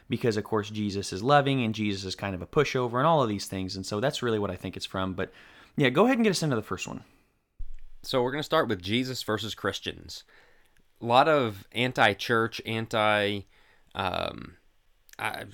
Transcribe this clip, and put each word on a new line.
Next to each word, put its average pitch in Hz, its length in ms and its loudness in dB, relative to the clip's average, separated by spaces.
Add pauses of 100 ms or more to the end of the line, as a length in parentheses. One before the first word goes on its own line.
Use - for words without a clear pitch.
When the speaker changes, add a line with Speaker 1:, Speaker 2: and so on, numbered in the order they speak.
Speaker 1:
because, 117 260 0
of 104 80 -2
course, 104 260 -2
Jesus 104 440 -4
is 95 100 -6
loving 135 400 4
and 110 100 0
Jesus 104 300 -2
is 92 120 -6
kind 98 200 -6
of 87 60 -8
a 92 40 -8
pushover 127 520 0
and 139 100 4
all 156 160 4
of 110 60 0
these 101 160 -4
things. 95 320 -6
And 95 80 -8
so 104 160 -2
that's 139 200 -2
really 113 180 0
what 98 120 0
I 90 60 -6
think - 180 -8
it's 95 100 -8
from. 95 280 -4
But, - 180 -4 (460)
yeah, 139 120 4
go 147 140 6
ahead 254 140 4
and 226 80 4
get 202 60 4
us 165 120 0
into 139 140 2
the 104 40 0
first - 240 -6
one. - 180 -10 (1000)
Speaker 2:
So 131 180 0
we're 127 100 0
gonna 147 120 -4
start 156 240 2
with 98 140 -2
Jesus 120 420 -2
versus 107 320 -4
Christians. 87 680 -8 (760)
A 117 40 -8
lot 131 240 6
of 117 420 2
anti-church, 113 920 2
anti, 107 760 2 (540)
um, 90 640 -4 (600)
uh, 110 360 -6